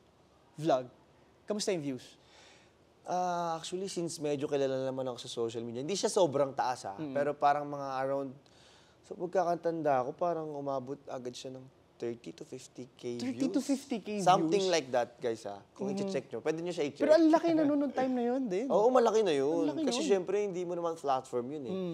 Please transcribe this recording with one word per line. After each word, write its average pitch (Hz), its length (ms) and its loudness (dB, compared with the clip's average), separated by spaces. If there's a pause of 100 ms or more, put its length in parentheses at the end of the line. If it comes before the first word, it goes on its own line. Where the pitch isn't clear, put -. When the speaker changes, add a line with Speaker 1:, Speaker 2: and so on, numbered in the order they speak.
(560)
Speaker 1:
vlog, 143 320 2 (560)
kamusta 208 320 -2
yung 160 80 -4
views? 131 320 -8 (880)
Speaker 2:
Ah, 175 560 -2
actually, 180 260 -8
since 170 320 -4
medyo 147 300 -2
kilala 135 340 2
naman 131 240 -4
ako 123 140 -6
sa 127 100 -12
social 117 320 -4
media, 120 220 -6
hindi 160 100 -4
siya 202 160 0
sobrang 143 460 2
taas, 120 320 -2
ah. 98 100 -8
Speaker 1:
Mm. 147 160 -8
Speaker 2:
Pero 143 220 0
parang 147 320 2
mga 143 200 -8 (120)
around, 139 320 -2 (720)
sa - 100 -14
pagkakatanda 170 880 0
ko, 127 100 -4
parang 160 380 -2
umabot 139 560 -6
agad 123 240 -10
siya 131 240 -14
ng 131 120 -16 (300)
thirty 120 400 -8
to - 80 -16
fifty - 480 -16
K 120 240 -8
Speaker 1:
Thirty 240 320 -4
to 262 160 0
Speaker 2:
views. - 80 -2
Speaker 1:
fifty 254 300 -4
K 208 180 -6
Speaker 2:
Something 180 400 6
Speaker 1:
views? 190 140 2
Speaker 2:
like 143 160 2
that, 120 260 0
guys, 113 300 -4
ah. 101 160 -10 (100)
Kung 196 160 -6
Speaker 1:
Mm. 196 140 -4
Speaker 2:
i-check 190 260 -4
nyo, 113 140 -8
pwede 160 180 -2
nyo 170 140 -4
siya 160 180 0
i-check. - 140 0
Speaker 1:
Pero 302 80 8
ang 320 160 8
laki 330 240 4
na 311 100 4
nun 285 160 4
nung 285 140 -2
time 262 180 0
na 247 140 0
yun 247 180 0
din. 208 260 -2
Speaker 2:
<laughs> - 40 2
Oo, 208 160 6
malaki 233 320 6
na 190 100 4
yun. 147 320 4
Speaker 1:
Ang 294 80 2
laki 311 140 -4
Speaker 2:
Kasi 247 160 0
Speaker 1:
nun. - 80 -2
Speaker 2:
syempre, 190 320 2
hindi 180 240 -4
mo 175 80 -4
naman 170 240 -4
platform 131 500 -2
yun 147 160 -8
eh. 120 80 -6
Speaker 1:
Mm, 185 220 -4